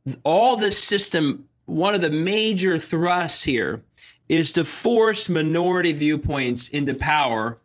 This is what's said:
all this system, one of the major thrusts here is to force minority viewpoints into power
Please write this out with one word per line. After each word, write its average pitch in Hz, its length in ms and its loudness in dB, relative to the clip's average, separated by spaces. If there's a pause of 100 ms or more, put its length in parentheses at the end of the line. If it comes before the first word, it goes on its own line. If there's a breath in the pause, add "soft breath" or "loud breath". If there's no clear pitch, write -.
(240)
all 226 340 4
this 208 260 0
system, 165 640 -2 (180)
one 185 300 0
of 190 60 0
the 160 80 2
major 185 680 0
thrusts 175 680 -2
here 110 380 0 (480 loud breath)
is 160 220 2
to 165 120 2
force 220 680 0
minority 170 640 2
viewpoints 147 760 -2
into 143 240 -2
power 120 720 0